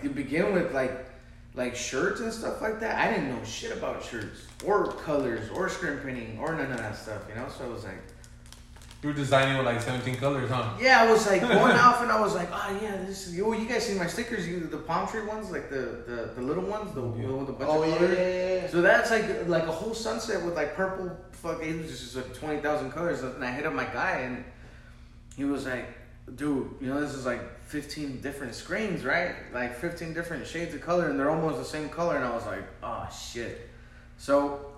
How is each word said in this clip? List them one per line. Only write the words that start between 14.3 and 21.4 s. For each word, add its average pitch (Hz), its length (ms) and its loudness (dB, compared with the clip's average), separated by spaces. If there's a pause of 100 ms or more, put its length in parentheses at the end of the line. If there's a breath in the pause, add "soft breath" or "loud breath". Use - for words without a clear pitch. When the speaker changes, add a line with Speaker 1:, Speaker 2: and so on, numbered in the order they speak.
Speaker 1:
you, 175 120 -2
the 156 180 -6
palm 175 300 -2
tree 220 180 -4
ones, 214 240 -4
like, 147 220 -6
the, 120 360 -4
the, 117 280 -6
the 123 60 -6
little 156 240 -2
ones, 202 280 -4
the, 135 80 -4
Speaker 2:
Yeah. 113 260 -2
Speaker 1:
the 131 60 -2
one 135 60 -2
with 135 100 -4
a 120 40 -4
bunch - 180 -2
Speaker 3:
Oh, 156 100 6
Speaker 1:
of 160 80 4
Speaker 3:
yeah, 165 80 4
Speaker 1:
colors?" 180 220 6
Speaker 3:
yeah, 180 80 4
yeah, 185 340 0
yeah. - 80 -4
Speaker 1:
So 170 140 2
that's, - 260 8
like, - 380 2
like, 170 160 4
a - 80 -2
whole 220 240 -4
sunset 220 480 -2
with, 170 120 -2
like, 147 200 0
purple, 185 420 -2 (140)
fuck, 160 320 -6